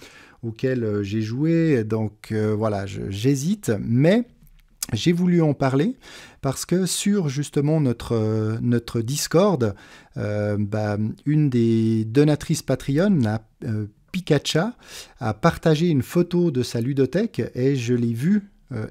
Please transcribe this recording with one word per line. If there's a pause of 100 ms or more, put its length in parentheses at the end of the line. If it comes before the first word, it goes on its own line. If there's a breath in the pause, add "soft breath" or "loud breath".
(420 loud breath)
auxquels,
euh,
j'ai
joué.
Donc,
euh,
voilà,
je,
j'hésite,
mais (640)
j'ai
voulu
en
parler (460 loud breath)
parce
que
sur
justement
notre,
euh,
notre
Discord, (440 loud breath)
euh,
bah, (260)
une
des
donatrices
Patreon,
la, (160)
euh, (260)
Pikacha, (460 loud breath)
a
partagé
une
photo
de
sa
ludothèque (120)
et
je
l'ai
vue, (220)
euh,